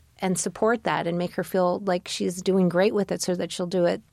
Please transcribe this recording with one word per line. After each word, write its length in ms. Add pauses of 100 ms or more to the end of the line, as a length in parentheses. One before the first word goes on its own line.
(200)
and 180
support 460
that 240
and 100
make 180
her 100
feel 400
like 240
she's 320
doing 260
great 260
with 200
it 80
so 120
that 200
she'll 120
do 200
it 160 (120)